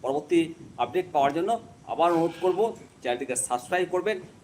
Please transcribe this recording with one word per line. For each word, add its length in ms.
পরবর্তী 520
আপডেট 340
পাওয়ার 220
জন্য 260
আবার 240
অনুরোধ 200
করব, 340
চ্যানেলটিকে 340
সাবস্ক্রাইব 560
করবেন 280